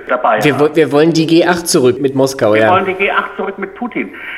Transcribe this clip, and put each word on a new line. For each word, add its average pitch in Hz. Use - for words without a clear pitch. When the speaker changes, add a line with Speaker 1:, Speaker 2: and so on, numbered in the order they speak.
Speaker 1:
dabei 120
Speaker 2:
Wir 139
Speaker 1:
haben.“ 147
Speaker 2:
wo-, 151
wir 151
wollen 151
die 156
G 165
acht 175
zurück 127
mit 131
Moskau, 127
Speaker 1:
Wir 107
Speaker 2:
ja. 110
Speaker 1:
wollen 190
die 185
G 196
acht -
zurück 202
mit -
Putin. 220